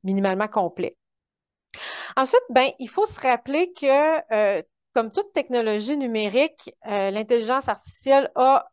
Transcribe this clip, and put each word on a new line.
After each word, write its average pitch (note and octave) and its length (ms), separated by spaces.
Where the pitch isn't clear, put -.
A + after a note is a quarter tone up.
minimalement G3 440
complet. F3+ 480
Ensuite, C4+ 340
ben, B3+ 280
il B3 100
faut G#4 180
se - 140
rappeler C4+ 520
que, D4 600
euh, G#3 300
comme A3+ 180
toute G4+ 200
technologie A#3+ 640
numérique, A#3 800
euh, G3 220
l'intelligence A3+ 580
artificielle - 680
a C4 380